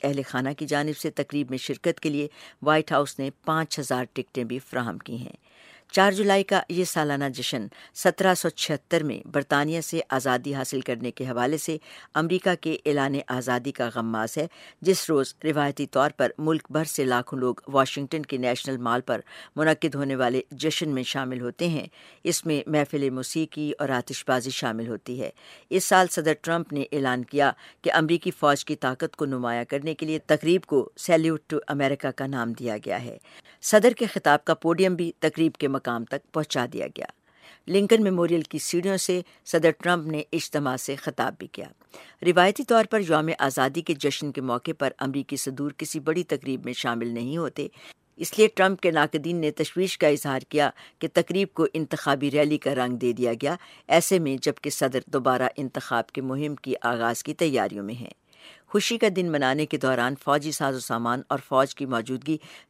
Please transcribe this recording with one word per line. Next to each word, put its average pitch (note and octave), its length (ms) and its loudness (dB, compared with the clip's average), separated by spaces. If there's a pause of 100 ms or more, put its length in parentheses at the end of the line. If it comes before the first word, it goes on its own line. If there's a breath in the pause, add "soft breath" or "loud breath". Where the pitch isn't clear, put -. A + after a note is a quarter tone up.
اہل C#3 240 -2
خانہ C3 300 -4
کی D3+ 80 -8
جانب D3 320 -2
سے D#3+ 120 -4
تقریب C#3+ 400 -4
میں C3 80 -6
شرکت D#3 420 -4
کے D#3+ 100 -2
لیے D3 180 -2 (340 loud breath)
وائٹ D#3 300 4
ہاؤس C#3+ 280 0
نے C3+ 100 -4 (160)
پانچ D#3+ 340 -2
ہزار B2+ 340 -2
ٹکٹیں B2+ 300 -6
بھی B2 160 -6
فراہم A#2+ 380 -6
کی - 200 -12
ہیں۔ - 260 -14 (480 soft breath)
چار G3 200 6
جولائی G3 320 4
کا F#3+ 260 2
یہ F3+ 140 0
سالانہ D3 400 0 (100)
جشن A#2+ 340 -6 (280 loud breath)
سترہ F#3+ 380 4
سو F3 160 0
چھہتر D#3+ 540 -2
میں C3+ 240 -6
برطانیہ D3 540 0
سے E3 180 -4 (100)
آزادی C3 440 -2
حاصل C3 280 -4
کرنے A#2+ 300 -6
کے - 120 -8
حوالے B2+ 340 -2
سے D#3 200 -4 (360 loud breath)
امریکہ E3 360 0 (120)
کے D#3+ 240 -2
اعلان C#3 300 0 (120)
آزادی B2+ 440 -2
کا A#2+ 240 -2
غماز A2+ 420 -2
ہے، D3 100 -2 (340 loud breath)
جس F3+ 280 2
روز C#3 340 2
روایتی C#3+ 420 0
طور C#3 320 2
پر B2+ 200 2
ملک D#3 320 0
بھر D#3 140 0
سے D3+ 200 -2
لاکھوں B2+ 360 0
لوگ B2 160 0 (120)
واشنگٹن C#3 560 0
کے C3+ 140 -6
نیشنل B2 400 -2
مال A#2+ 240 0
پر A#2 200 -2 (340 loud breath)
منعقد D#3 400 2
ہونے C#3 200 -2
والے B2+ 260 2 (100)
جشن D3+ 380 -2
میں C3 140 -2
شامل B2+ 380 -6
ہوتے B2 260 -4
ہیں۔ D3+ 180 -2 (380 loud breath)
اس - 220 -2
میں D3 240 -2
محفل C#3+ 400 0
موسیقی D3+ 720 -4
اور C#3+ 100 -2
آتش B2+ 380 -4
بازی C3 220 0
شامل A#2 380 -4
ہوتی B2 340 -8
ہے۔ - 80 -4 (400 loud breath)
اس F#3 140 2
سال F#3 240 6
صدر D#3 340 0
ٹرمپ E3 320 -2
نے C#3 180 -2
اعلان B2+ 320 0
کیا C#3 280 2 (300 loud breath)
کہ - 120 0
امریکی E3 380 2
فوج C#3+ 340 2
کی D3+ 100 -4
طاقت C3 400 -4
کو D3+ 100 -2
نمایاں A#2+ 440 -2
کرنے D3 260 -4
کے D#3+ 100 -6
لیے D#3 140 -2
تقریب D#3+ 460 2
کو C3 320 2
سیلیوٹ D#3+ 500 4
ٹو D3+ 100 -2 (100)
امریکہ C#3 480 0
کا C3+ 120 -6
نام A#2+ 260 -2
دیا A2 240 -6
گیا G#2+ 260 -4
ہے۔ A2+ 140 -12 (440 loud breath)
صدر G#3+ 300 8
کے A#3 140 -2
خطاب D3 400 4
کا E3 80 4
پوڈیم E3+ 420 2
بھی E3+ 240 -2
تقریب D#3+ 340 2
کے - 140 -2
مقام A#2+ 380 -4
تک - 260 -8
پہنچا D3 420 -2
دیا - 140 -6
گیا۔ - 180 -12 (600 soft breath)
لنکن G3+ 360 6
میموریل F3 380 4
کی D3+ 180 -6
سیڑھیوں F3+ 380 0
سے F3+ 240 0 (240 soft breath)
صدر E3 260 4
ٹرمپ E3+ 360 0
نے D3+ 240 -4
اجتماع C#3+ 460 -2
سے C#3 180 -6
خطاب C3+ 440 -4
بھی - 80 -12
کیا۔ - 180 -14 (600 loud breath)
روایتی F3+ 380 4
طور A3+ 220 4
پر G#3+ 240 0
یوم D#3 200 2 (100)
آزادی C3+ 420 0
کے E3 120 -2
جشن C#3+ 380 -2
کے C3+ 100 -8
موقع B2 360 -4
پر C3+ 200 0
امریکی C3+ 380 -6
صدور C#3 420 -6
کسی D#3 220 -6
بڑی D#3+ 240 -2
تقریب C3+ 420 -4
میں B2 80 -6
شامل A#2+ 340 -4
نہیں A#2+ 300 -6
ہوتے، D3 300 -6 (500 loud breath)
اس - 200 -8
لیے G#3+ 100 8
ٹرمپ F#3+ 340 2
کے F3 100 4
ناقدین D#3 440 0
نے D#3 160 0
تشویش F3 460 -2
کا D#3+ 100 4
اظہار C#3 320 2 (100)
کیا D3 200 2 (300 loud breath)
کہ E3 140 -4
تقریب F3+ 400 2
کو D#3+ 200 2
انتخابی C#3+ 580 0
ریلی D3 260 4
کا - 180 -2
رنگ B2 220 0
دے A#2+ 160 0
دیا A#2+ 200 0
گیا، C#3 220 -2 (320 loud breath)
ایسے E3+ 320 4
میں C3+ 220 -2
جبکہ D3 280 -2
صدر C3 380 0
دوبارہ B2+ 400 2 (100)
انتخاب B2+ 500 -4
کے - 140 -10
مہم C#3 340 -4
کی C3 260 -6
آغاز A#2 420 -2
کی D3+ 100 -6
تیاریوں G#2 500 0
میں G#2+ 120 -8
ہیں۔ - 280 -16 (440 loud breath)
خوشی A3+ 300 0
کا A3 180 4
دن F3+ 160 0
منانے C#3+ 340 2
کے D3+ 120 -4
دوران B2+ 360 2 (100)
فوجی D3 280 2
ساز C#3 240 -2
و B2+ 40 -6
سامان A#2+ 480 -2
اور C3+ 200 -2
فوج C3+ 280 2
کی C#3+ 100 -8
موجودگی C3 520 -4 (320 loud breath)